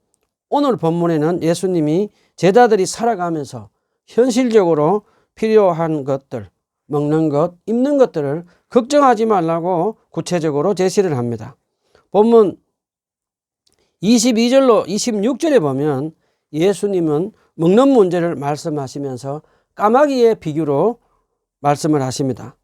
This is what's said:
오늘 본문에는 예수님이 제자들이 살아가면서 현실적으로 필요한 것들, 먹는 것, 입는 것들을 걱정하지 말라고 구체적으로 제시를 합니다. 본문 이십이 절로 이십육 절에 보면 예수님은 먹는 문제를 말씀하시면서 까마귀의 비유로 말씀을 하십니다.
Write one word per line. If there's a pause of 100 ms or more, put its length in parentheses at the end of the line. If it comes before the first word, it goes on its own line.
(500)
오늘
본문에는
예수님이 (260)
제자들이
살아가면서 (380)
현실적으로 (320)
필요한
것들, (380)
먹는
것, (100)
입는
것들을 (240)
걱정하지
말라고 (120)
구체적으로
제시를
합니다. (560)
본문 (1400)
이십이
절로
이십육
절에
보면 (400)
예수님은 (240)
먹는
문제를
말씀하시면서 (340)
까마귀의
비유로 (600)
말씀을
하십니다.